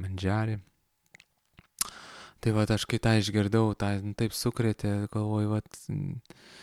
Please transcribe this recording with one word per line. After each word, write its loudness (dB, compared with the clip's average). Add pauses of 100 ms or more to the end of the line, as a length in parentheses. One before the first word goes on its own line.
Mandžiari. -2 (1800)
Tai 0
vat, 4
aš 2
kai 0
tą 4
išgirdau, 2
tą, -2 (160)
nu, -6
taip -2
sukrėtė, 0 (200)
galvoju, 0
vat, -4
mm, -4 (440)